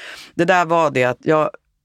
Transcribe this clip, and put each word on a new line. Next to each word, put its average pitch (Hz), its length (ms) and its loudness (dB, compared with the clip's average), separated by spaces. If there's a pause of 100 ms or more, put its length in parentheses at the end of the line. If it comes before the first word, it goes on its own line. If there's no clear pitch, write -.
(340)
det 175 100 0
där 180 220 2
var 160 240 2
det 131 140 0
att 123 180 -2
jag 156 280 0 (340)